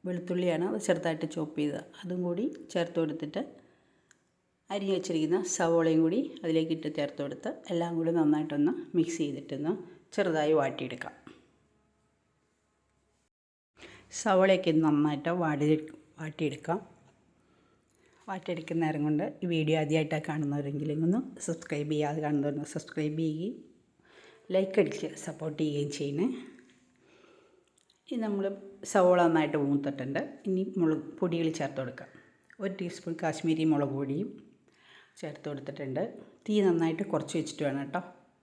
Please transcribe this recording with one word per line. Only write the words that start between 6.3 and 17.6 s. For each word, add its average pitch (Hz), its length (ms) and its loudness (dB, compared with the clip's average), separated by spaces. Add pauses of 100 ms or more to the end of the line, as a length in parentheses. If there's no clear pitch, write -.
അതിലേക്ക് 160 340 0
ഇട്ട് 160 200 -6
ചേർത്ത് 143 280 -4
കൊടുത്ത് 139 240 -8 (240)
എല്ലാം 170 240 -2
കൂടി 165 200 0
നന്നായിട്ടൊന്ന് 151 560 2 (240)
മിക്സ് 160 280 0
ചെയ്തിട്ടൊന്ന് 143 480 -4 (420)
ചെറുതായി 156 460 2
വാട്ടിയെടുക്കാം. - 520 -4 (3000)
സവോളയൊക്കെ 185 520 6 (140)
നന്നായിട്ട് 147 460 2 (100)
വാടി, 151 260 2 (520)
വാട്ടിയെടുക്കാം. 156 600 -4 (1500)